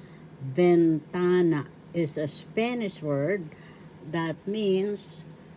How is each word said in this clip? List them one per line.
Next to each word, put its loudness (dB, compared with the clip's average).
ventana 4
is -2
a -2
Spanish -4
word -2
that -4
means, -2